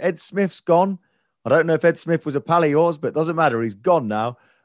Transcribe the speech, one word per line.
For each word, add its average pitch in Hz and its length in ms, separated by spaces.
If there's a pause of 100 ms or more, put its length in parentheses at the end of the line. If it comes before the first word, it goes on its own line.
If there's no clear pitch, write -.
Ed 175 180
Smith's 190 420
gone. 180 380 (460)
I 120 60
don't 156 160
know 165 80
if 151 100
Ed 165 160
Smith 165 260
was 147 80
a 139 60
pal 170 240
of 151 60
yours, 160 280
but 147 100
it - 60
doesn't 160 220
matter. 135 260
He's 113 120
gone 131 340
now. 110 300 (260)